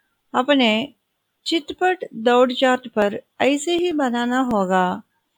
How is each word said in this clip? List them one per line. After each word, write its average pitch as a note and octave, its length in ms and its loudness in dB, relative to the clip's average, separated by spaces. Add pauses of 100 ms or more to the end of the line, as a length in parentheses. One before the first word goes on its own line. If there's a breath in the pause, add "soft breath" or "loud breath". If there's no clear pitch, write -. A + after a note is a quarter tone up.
(340)
अपने B3 600 0 (540)
चितपट F4+ 680 -2
दौड़ A#3+ 380 2
चार्ट B3+ 360 0
पर G#3 340 -2 (200)
ऐसे C#4+ 340 0
ही F4 160 0
बनाना B3 480 -2
होगा। F#3+ 640 0 (340)